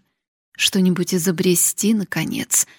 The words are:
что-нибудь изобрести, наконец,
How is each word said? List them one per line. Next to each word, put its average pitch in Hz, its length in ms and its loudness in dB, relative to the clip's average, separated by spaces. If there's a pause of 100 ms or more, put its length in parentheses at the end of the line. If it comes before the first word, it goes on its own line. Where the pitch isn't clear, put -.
(580)
что-нибудь 185 560 2
изобрести, 180 800 0
наконец, - 760 -4 (120)